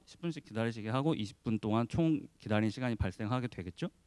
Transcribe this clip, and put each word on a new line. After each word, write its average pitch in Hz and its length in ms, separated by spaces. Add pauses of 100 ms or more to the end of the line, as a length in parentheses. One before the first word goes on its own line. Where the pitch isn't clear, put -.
십 - 160
분씩 160 240
기다리시게 110 440
하고 139 260
이십 - 280
분 110 160
동안 113 300
총 160 320 (180)
기다린 107 320
시간이 123 260
발생하게 113 520
되겠죠? 92 400 (180)